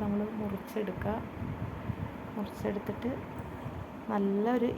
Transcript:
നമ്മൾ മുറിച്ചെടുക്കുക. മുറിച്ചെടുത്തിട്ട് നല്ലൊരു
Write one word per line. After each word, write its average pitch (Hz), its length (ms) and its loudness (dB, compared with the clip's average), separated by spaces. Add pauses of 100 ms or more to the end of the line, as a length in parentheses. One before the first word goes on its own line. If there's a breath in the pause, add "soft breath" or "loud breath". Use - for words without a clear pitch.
നമ്മൾ 208 180 4 (200)
മുറിച്ചെടുക്കുക. 202 760 0 (1200)
മുറിച്ചെടുത്തിട്ട് 202 760 0 (1000)
നല്ലൊരു 208 640 6